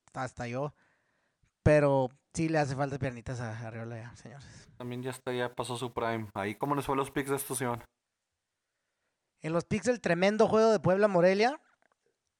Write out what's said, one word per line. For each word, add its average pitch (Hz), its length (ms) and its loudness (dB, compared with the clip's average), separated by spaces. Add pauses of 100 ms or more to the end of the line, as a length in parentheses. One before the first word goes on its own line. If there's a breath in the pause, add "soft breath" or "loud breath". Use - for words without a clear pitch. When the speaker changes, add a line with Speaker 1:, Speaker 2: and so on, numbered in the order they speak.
(120)
Speaker 1:
hasta 127 360 -8
yo. 135 260 -6 (880)
Pero 143 480 6 (240)
sí 165 140 0
le 160 100 2
hace 139 180 0
falta 139 220 -2
piernitas 123 420 -6
a 113 260 -8
Arriola 113 300 -10
ya, 117 200 -16
señores. - 600 -20
Speaker 2:
También 123 260 -10
ya 131 80 -6
está, 127 220 -8
ya 123 220 -2
pasó 123 220 -6
su 117 180 -8
prime. 113 400 -2
Ahí, 104 220 -4
¿cómo 143 180 -2
les 139 100 -2
fue 143 100 -2
los 135 160 -2
picks 139 200 -4
de 139 60 0
estos, 135 260 -6
Iván? 120 200 -4 (1600)
Speaker 1:
En 156 100 -6
los 170 120 -2
picks 208 220 -4
del 240 140 0
tremendo 196 480 2
juego 220 220 4
de 208 100 2
Puebla-Morelia, 196 800 4 (800)